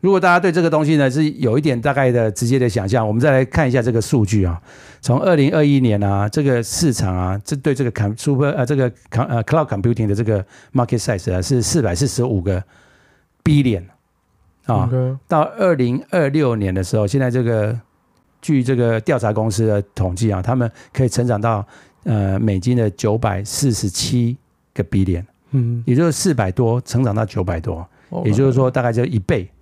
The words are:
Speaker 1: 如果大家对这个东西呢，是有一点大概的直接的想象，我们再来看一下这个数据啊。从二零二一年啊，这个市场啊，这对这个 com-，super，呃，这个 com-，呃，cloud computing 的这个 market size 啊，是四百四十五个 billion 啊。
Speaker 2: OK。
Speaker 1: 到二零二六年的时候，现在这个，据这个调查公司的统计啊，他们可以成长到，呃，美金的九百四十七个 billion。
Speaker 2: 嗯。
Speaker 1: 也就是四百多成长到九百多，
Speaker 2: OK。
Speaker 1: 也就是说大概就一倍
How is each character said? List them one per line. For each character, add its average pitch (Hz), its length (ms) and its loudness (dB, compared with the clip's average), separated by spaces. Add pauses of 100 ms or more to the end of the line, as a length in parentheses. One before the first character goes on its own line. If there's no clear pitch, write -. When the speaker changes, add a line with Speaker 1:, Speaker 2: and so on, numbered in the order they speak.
Speaker 1:
如 180 100 2
果 196 80 4
大 180 100 2
家 175 120 4
对 180 100 2
这 170 120 0
个 165 80 2
东 156 140 2
西 156 120 2
呢， 139 140 2
是 151 220 0
有 127 260 0
一 - 20 0
点 139 180 0
大 139 140 -2
概 131 180 2
的 117 200 2
直 120 160 -4
接 131 120 2
的 123 100 2
想 98 200 -2
象， 113 180 2
我 104 60 -2
们 113 80 0
再 147 100 4
来 135 140 4
看 147 240 0
一 - 20 0
下 127 100 2
这 117 120 0
个 113 80 2
数 113 240 2
据 98 200 0
啊。 85 160 -2 (420)
从 127 180 2
二 175 160 2
零 143 180 2
二 156 100 4
一 143 160 4
年 107 220 2
啊， 101 240 0
这 127 160 -2
个 127 200 2
市 139 320 -2
场 92 200 -2
啊， 92 300 -2
这 - 100 -6
对 139 200 -2
这 135 100 -2
个 120 60 -2
com-，super， 131 640 -2
呃， 123 120 -2
这 135 100 -2
个 131 160 0 (200)
com-， 117 160 0
呃， 117 180 -2
cloud 151 240 0
computing 110 380 -2
的 101 80 0
这 107 100 -2
个 104 180 0 (300)
market 123 260 0
size 101 320 -4
啊， 90 120 -2
是 127 180 0
四 143 220 0
百 95 120 0
四 110 120 -2
十 123 180 -2
五 95 160 -2
个 92 220 -2 (840)
billion 127 380 2 (800)
啊。 123 220 2
Speaker 2:
OK。 127 300 -2 (120)
Speaker 1:
到 156 140 2
二 185 320 0
零 127 360 0
二 160 200 0
六 139 260 0
年 98 180 -2
的 95 80 -2
时 90 140 -4
候， 107 100 2
现 135 140 0
在 127 100 0
这 127 120 0
个， 113 360 0 (600)
据 139 240 0
这 135 100 0
个 117 280 2
调 139 160 0
查 110 120 0
公 107 200 0
司 110 160 0
的 104 160 2 (120)
统 92 220 -2
计 107 160 0
啊， 92 80 -2
他 120 160 0
们 120 140 -2 (200)
可 - 140 0
以 120 40 2
成 120 180 -2
长 117 120 0
到， 107 280 -2 (380)
呃， 98 360 0
美 104 180 0
金 120 160 0
的 117 140 2
九 107 300 -2
百 101 260 -2
四 131 260 -2
十 104 200 -2
七 120 480 -2 (340)
个 - 100 -4
billion。 92 420 0 (260)
Speaker 2:
嗯。 120 360 -2
Speaker 1:
也 123 80 2
就 156 120 2
是 170 40 2
四 165 220 0
百 113 180 0
多 117 300 0
成 127 240 -2
长 107 100 0
到 110 120 0
九 101 180 -4
百 87 160 -2
多， 85 260 -8 (220)
Speaker 2:
OK。 - 220 -4
Speaker 1:
也 101 40 2
就 131 120 4
是 131 80 2
说 127 160 2
大 127 100 -2
概 120 100 0
就 117 140 0
一 135 140 -2
倍 98 300 -4 (140)